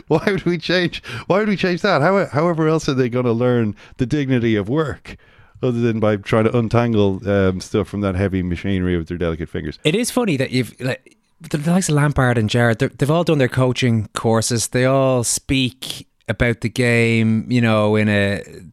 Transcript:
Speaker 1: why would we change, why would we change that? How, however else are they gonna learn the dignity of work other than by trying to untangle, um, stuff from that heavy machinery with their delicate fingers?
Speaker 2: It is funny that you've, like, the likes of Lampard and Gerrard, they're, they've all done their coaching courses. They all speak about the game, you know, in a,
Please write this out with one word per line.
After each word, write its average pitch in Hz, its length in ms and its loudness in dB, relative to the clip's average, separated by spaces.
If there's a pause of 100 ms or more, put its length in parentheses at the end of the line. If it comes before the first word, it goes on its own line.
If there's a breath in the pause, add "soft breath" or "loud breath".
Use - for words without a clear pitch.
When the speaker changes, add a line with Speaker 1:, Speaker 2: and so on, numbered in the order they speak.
Speaker 1:
why 156 180 0
would 196 200 -2
we 175 120 0
change, 175 460 -2 (240 loud breath)
why 180 120 2
would 214 100 0
we 196 80 0
change 180 240 -2
that? 180 200 2
How, 185 260 2
however 160 400 0
else 156 220 0
are 143 60 0
they 127 140 2
gonna 123 240 0
learn 117 420 0 (220 loud breath)
the 127 100 -2
dignity 127 480 0
of 101 140 -2
work 139 480 -6 (440 soft breath)
other 123 180 0
than 117 200 0
by 107 160 2
trying 110 300 0
to 120 120 0
untangle, 110 720 2
um, 95 320 2
stuff - 260 -2
from 101 140 -6
that 98 140 -2
heavy 95 260 0
machinery 90 560 -2
with 82 100 -6
their 90 100 -6
delicate 80 320 -4
fingers? 78 340 -8
Speaker 2:
It 156 100 2
is 226 160 -2
funny 214 280 0
that 123 120 -2
you've, 123 320 -2
like, - 360 -8 (240)
the 160 160 -6 (120)
likes 175 200 0
of 147 60 0
Lampard 135 420 2
and 107 120 2
Gerrard, 120 300 2
they're, 135 100 0
they've 139 220 -2
all 170 140 2
done 160 120 2
their 131 120 4
coaching 120 640 0
courses. 113 560 0
They 127 160 0
all 131 400 2
speak - 840 -4 (220)
about 117 320 -2
the 113 80 -2
game, 113 840 2
you 123 100 2
know, 107 360 2
in 107 100 2
a, 101 340 0 (320)